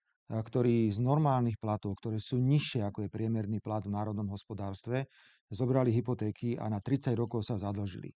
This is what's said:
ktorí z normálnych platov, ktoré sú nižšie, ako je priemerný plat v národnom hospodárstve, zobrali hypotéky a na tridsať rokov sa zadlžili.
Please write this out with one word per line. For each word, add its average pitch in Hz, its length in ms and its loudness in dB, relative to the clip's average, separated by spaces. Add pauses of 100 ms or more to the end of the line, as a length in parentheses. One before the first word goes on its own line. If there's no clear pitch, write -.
(280)
ktorí 113 640 2
z 98 80 -2
normálnych 131 560 4
platov, 104 480 -2
ktoré 110 160 -2
sú 127 240 -2
nižšie, 139 400 2
ako 101 240 -4
je - 20 -6
priemerný 110 540 -2
plat 107 240 -4
v 101 80 -2
národnom 104 320 -2
hospodárstve, 101 800 -6 (400)
zobrali 123 480 2
hypotéky 120 640 -2
a 110 80 -4
na 104 160 -2
tridsať 127 320 2
rokov 113 320 -2
sa 120 80 -2
zadlžili. 101 600 -4